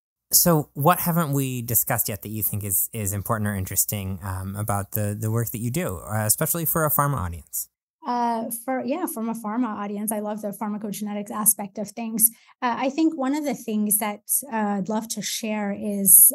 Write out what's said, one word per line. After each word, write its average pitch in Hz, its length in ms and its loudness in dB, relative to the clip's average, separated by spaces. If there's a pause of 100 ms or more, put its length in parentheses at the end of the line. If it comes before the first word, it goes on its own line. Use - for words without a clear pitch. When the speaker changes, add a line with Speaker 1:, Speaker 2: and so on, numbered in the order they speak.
(300)
Speaker 1:
So 160 440 6
what 165 260 6
haven't 165 320 2
we 131 280 0
discussed 117 480 2
yet 107 140 -6
that 110 60 -10
you 107 160 -4
think 104 180 0
is, 101 300 0
is 104 200 -2
important 104 360 0
or 104 80 0
interesting, 95 680 -2
um, 95 320 -6
about 101 380 -2
the, 104 260 0
the 110 120 0
work 113 200 0
that - 80 -6
you 120 140 -2
do, 131 260 -2 (100)
uh, 107 160 0
especially 160 420 0
for 160 180 2
a 139 60 2
pharma 143 260 2
audience? 87 520 -6 (380)
Speaker 2:
Uh, 240 440 0 (160)
for, 262 180 -2
yeah, 302 220 -2
from 226 240 -4
a - 20 -2
pharma 226 360 -2
audience, 208 440 -4
I 214 60 -2
love 214 240 -4
the 208 80 -4
pharmacogenetics 208 800 -6
aspect 214 480 -2
of 208 140 -6
things. 226 380 0 (300)
Uh, 240 160 0
I 262 140 0
think 320 260 2
one 262 180 0
of 302 100 -2
the 262 100 -2
things 214 420 0
that, 208 240 -2 (320)
uh, 226 40 -2
I'd 202 340 0
love 226 180 -2
to 214 140 -6
share 214 580 -4
is, 202 540 6